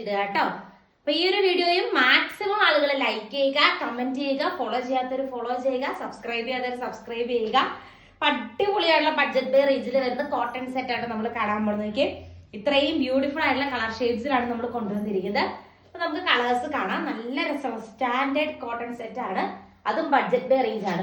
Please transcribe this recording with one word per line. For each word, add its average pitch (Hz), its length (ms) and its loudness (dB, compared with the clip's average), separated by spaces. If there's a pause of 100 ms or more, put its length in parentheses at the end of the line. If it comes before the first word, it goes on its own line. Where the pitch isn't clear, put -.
ഇടുക 202 200 -2
കേട്ടോ. 247 200 0 (560)
അപ്പൊ 294 200 -2
ഈ - 100 2
ഒരു 403 160 2
വീഡിയോയും 349 420 4 (120)
മാക്സിമം 311 680 2
ആളുകൾ 294 260 4 (120)
ലൈക്ക് 220 320 -2
ചെയ്യുക, 277 240 2 (240)
കമന്റ് 262 400 -4
ചെയ്യുക, 277 340 0
ഫോളോ 233 300 -2
ചെയ്യാത്തവർ 262 340 0 (140)
ഫോളോ 240 200 -4 (120)
ചെയ്യുക, 269 340 -2
സബ്സ്ക്രൈബ് 226 460 -6
ചെയ്യാത്തവർ 247 360 -2
സബ്സ്ക്രൈബ് 233 520 -6
ചെയ്യുക. 220 220 2 (580)
അപ്പൊ 302 160 0
അടിപൊളിയായിട്ടുള്ള 311 880 2
ബഡ്ജറ്റ് 262 340 2
ബൈ 277 160 8
റേഞ്ചിൽ 247 260 0 (100)
വരുന്ന 285 280 -2
കോട്ടൺ 254 400 -2
സെറ്റ് 240 220 -2
ആണ് 233 160 -4
നമ്മൾ 214 140 -2 (120)
കാണാൻ 214 300 0
പോകുന്നത്. 208 180 -2
നോക്കിയേ, 269 220 2 (500)
ഇത്രയും 285 460 2
ബ്യൂട്ടിഫുൾ 285 400 2
ആയിട്ടുള്ള 269 320 0
കളർ 226 240 -2
ഷെയ്ഡ്സിലാണ് 240 500 0
നമ്മൾ 233 240 -4
കൊണ്ടുവന്നിരിക്കുന്നത്. 208 720 -2 (400)
അപ്പൊ - 160 -18
നമുക്ക് 330 260 -4
കളേഴ്സ് 247 480 2
കാണാം. 302 240 -2 (120)
നല്ല 240 260 -6 (140)
രസമുള്ള 226 280 -4 (120)
സ്റ്റാൻഡേർഡ് 269 720 -2
കോട്ടൺ 240 340 -6
സെറ്റ് 220 280 -8
ആണ്, 190 160 0 (440)
അതും 320 240 0
ബഡ്ജറ്റ് 240 360 2
ബൈ 262 160 6
റേഞ്ച് 214 260 -2
ആണ്. 175 120 -2